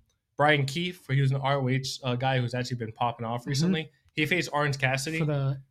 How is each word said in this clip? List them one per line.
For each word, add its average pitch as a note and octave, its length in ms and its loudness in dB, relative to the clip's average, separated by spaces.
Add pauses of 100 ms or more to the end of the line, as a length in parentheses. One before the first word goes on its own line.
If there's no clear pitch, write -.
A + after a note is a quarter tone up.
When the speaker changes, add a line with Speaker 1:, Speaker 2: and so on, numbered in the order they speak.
(380)
Speaker 1:
Brian C#3+ 260 4
Keefe, F3 460 -4
he C3+ 100 4
was C3+ 120 4
an C3+ 100 -2
R C#3 160 2
O B2+ 100 0
H, C3 340 -2
uh, B2 140 -2
guy C3 240 0
who's A#2+ 140 -2
actually B2 240 -4
been A2+ 140 -8
popping A#2 340 -2
off A#2+ 160 -4
Speaker 2:
Mm-hmm. - 80 -6
Speaker 1:
recently. D#3+ 400 0 (240)
He D3+ 100 0
faced D#3 260 0
Orange D3 280 0
Cassidy C3+ 400 -2
Speaker 2:
For D#3+ 80 0
the C#3 340 0 (100)